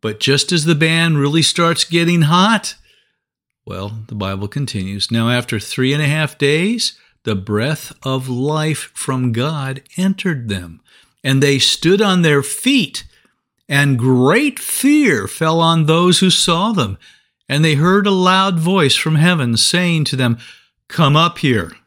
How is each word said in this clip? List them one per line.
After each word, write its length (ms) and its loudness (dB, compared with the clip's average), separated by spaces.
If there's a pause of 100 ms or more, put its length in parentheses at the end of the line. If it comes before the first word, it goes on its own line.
But 200 -8
just 320 0
as 120 0
the 120 2
band 420 0
really 240 0
starts 400 0
getting 400 0
hot, 540 2 (880)
well, 400 -10
the 80 -14
Bible 320 -6
continues, 640 -6
"Now 180 0
after 300 -2
three 340 -4
and 100 -2
a 40 0
half 320 -2
days, 540 0 (320)
the 100 -2
breath 580 -4 (120)
of 240 -6
life 680 -4
from 380 -4
God 500 -6 (140)
entered 520 -2
them, 300 -8 (460)
and 160 2
they 160 4
stood 460 2
on 200 2
their 200 4
feet, 600 -2 (640)
and 280 2
great 640 2
fear 680 2
fell 320 -2
on 260 2
those 320 4
who 120 4
saw 420 0
them. 260 -2 (500)
And 160 0
they 120 2
heard 320 2
a 20 0
loud 480 2
voice 380 2
from 180 -2
heaven 420 2
saying 500 0
to 100 -6
them, 200 0 (520)
'Come 260 2
up 240 2
here.' 380 -2 (100)